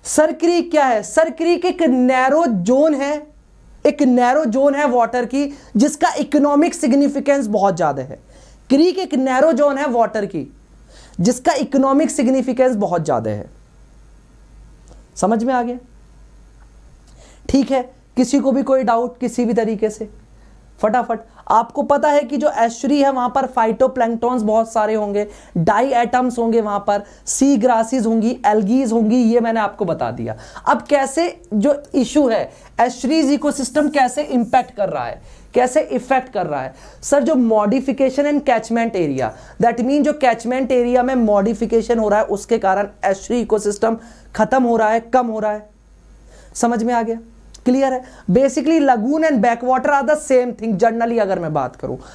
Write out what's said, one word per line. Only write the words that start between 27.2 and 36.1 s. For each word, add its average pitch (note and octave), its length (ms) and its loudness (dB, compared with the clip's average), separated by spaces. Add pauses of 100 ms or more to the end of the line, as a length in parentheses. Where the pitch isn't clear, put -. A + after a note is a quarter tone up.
सी C#4 300 2
ग्रासेस A#3 480 0
होंगी, A3+ 400 0
एल्गीज A3 460 2
होंगी, A3+ 320 2
ये A3+ 160 4
मैंने A3+ 200 -2
आपको G3+ 260 -4
बता D3 260 -4
दिया। A2+ 240 -8 (320)
अब A#3 140 2
कैसे C#4+ 480 0 (260)
जो C#4+ 260 2 (140)
इशू C#4 320 2
है, G3 220 -2 (300)
एस्चुरीज C4 520 0
इकोसिस्टम D4 580 0
कैसे C4+ 340 0
इंपैक्ट B3+ 520 -2
कर G3 140 -2
रहा C#3 160 -6
है, A2 160 -12 (320)
कैसे B3 280 2
इफेक्ट B3+ 520 -2